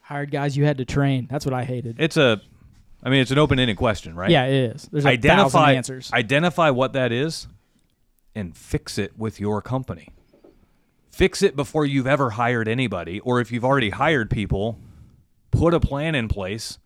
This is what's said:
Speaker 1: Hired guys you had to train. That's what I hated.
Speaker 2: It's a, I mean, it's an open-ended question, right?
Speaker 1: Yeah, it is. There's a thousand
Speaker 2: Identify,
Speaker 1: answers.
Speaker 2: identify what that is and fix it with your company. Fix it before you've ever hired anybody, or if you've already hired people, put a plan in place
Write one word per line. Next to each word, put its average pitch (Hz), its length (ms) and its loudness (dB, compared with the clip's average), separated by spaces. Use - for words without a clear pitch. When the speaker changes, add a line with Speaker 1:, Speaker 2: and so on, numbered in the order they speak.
Speaker 1:
Hired 143 300 -8
guys 143 260 -2
you 143 80 2
had 147 140 2
to 127 60 -4
train. 135 460 0
That's 143 160 -6
what 135 80 -2
I 123 100 -4
hated. 117 340 -8
Speaker 2:
It's 156 180 0
a, 120 240 4
I 123 80 -4
mean, 135 100 4
it's 127 100 0
an 135 80 2
open-ended 127 380 2
question, 101 380 -2
right? 90 160 -2
Speaker 1:
Yeah, 131 160 4
it 131 280 0
is. - 180 -16
There's 147 140 -2
a 127 100 4
thousand 123 140 2
Speaker 2:
Identify, 156 440 6
Speaker 1:
answers. 127 380 -4
Speaker 2:
identify 147 580 2
what 127 240 0
that 127 180 0
is 147 340 -4
and 90 220 -10
fix - 420 -6
it 98 200 -6
with 110 220 -8
your 104 220 -2
company. 123 460 -8
Fix - 320 0
it 196 120 2
before 147 320 -2
you've 135 220 0
ever 139 220 2
hired 117 360 -2
anybody, 101 540 -4
or 123 200 0
if 117 120 -4
you've 117 120 -4
already 127 260 2
hired 127 400 0
people, 104 480 -2
put 151 200 4
a 165 80 2
plan 151 360 -2
in 117 100 -2
place 101 600 -8